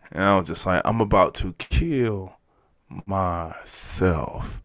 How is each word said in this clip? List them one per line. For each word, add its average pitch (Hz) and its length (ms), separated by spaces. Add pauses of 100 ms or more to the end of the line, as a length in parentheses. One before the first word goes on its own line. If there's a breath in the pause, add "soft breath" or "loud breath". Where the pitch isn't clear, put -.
(120)
And 85 100
I 98 160
was 87 100
just 85 180
like, 90 180
I'm 113 160
about 104 360
to 90 220
kill 117 760 (720)
myself. 87 1600